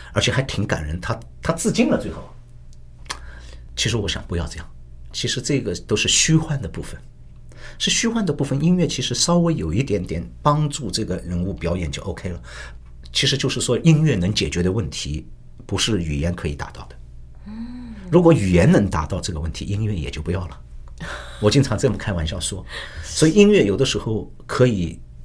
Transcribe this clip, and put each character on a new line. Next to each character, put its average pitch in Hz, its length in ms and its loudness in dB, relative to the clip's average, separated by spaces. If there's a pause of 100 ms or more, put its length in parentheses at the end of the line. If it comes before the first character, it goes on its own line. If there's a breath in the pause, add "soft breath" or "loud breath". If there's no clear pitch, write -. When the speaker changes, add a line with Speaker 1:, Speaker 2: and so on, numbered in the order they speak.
(140 loud breath)
Speaker 1:
而 104 80 2
且 104 100 2
还 107 100 2
挺 107 240 -2
感 - 160 -2
人， 76 160 -4
他， - 220 -6 (220)
他 - 100 2
自 - 180 0
尽 254 200 2
了 - 100 2
最 - 100 -6
后。 - 160 -12 (1500 loud breath)
其 - 140 0
实 113 80 0
我 95 100 -2
想 87 180 -6
不 - 80 -6
要 82 120 -2
这 - 100 -10
样， - 100 -14 (460)
其 - 160 -4
实 - 140 -2
这 139 180 0
个 101 140 -2 (120)
都 - 80 0
是 117 140 2
虚 - 260 4
幻 156 280 2
的 - 40 -6
部 - 140 -8
分， - 180 -10 (800 loud breath)
是 - 120 0
虚 - 180 2
幻 233 160 2
的 165 80 2
部 143 100 -2
分， 139 220 0
音 180 140 6
乐 165 100 4
其 - 140 -4
实 120 120 -2
稍 175 260 4
微 170 140 4
有 82 200 -2
一 113 80 4
点 101 200 0
点 87 240 -4 (140)
帮 147 260 4
助 143 240 -6
这 110 140 -2
个 92 140 -4
人 87 200 -4
物 92 140 0
表 85 240 -2
演 82 160 -2
就 - 120 -8
OK - 260 -6
了。 85 120 -8 (720 loud breath)
其 - 140 2
实 139 100 2
就 135 100 0
是 131 140 0
说 120 200 2
音 160 220 8
乐 139 140 4
能 90 160 2
解 92 160 0
决 87 140 0
的 90 100 4
问 98 160 0
题， 73 380 -6 (400)
不 101 100 -2
是 98 260 2
语 76 140 -2
言 82 180 0
可 85 140 -4
以 71 60 -4
达 - 160 -8
到 - 160 -14
的。 - 100 -18 (500)
Speaker 2:
嗯。 233 460 -12 (180)
Speaker 1:
如 175 120 8
果 165 100 10
语 98 200 4
言 90 200 8
能 110 160 6
达 78 160 0
到 90 160 -4
这 87 140 -4
个 78 40 -6
问 78 140 -4
题， - 140 -8
音 101 180 -2
乐 107 100 0
也 78 160 -4
就 80 120 -8
不 80 80 -2
要 95 180 0
了。 - 100 -14 (840 loud breath)
我 107 100 6
经 139 100 6
常 135 160 2
这 120 140 2
么 101 60 0
开 - 160 -4
玩 82 120 0
笑 78 140 -4
说， 90 260 -6 (180)
Speaker 2:
<laughs> - 200 -12
Speaker 1:
所 - 240 2
以 160 60 4
音 202 180 8
乐 185 140 8
有 98 120 2
的 135 80 2
时 117 140 0
候 110 340 -4 (140)
可 127 220 4
以 90 320 -2 (240)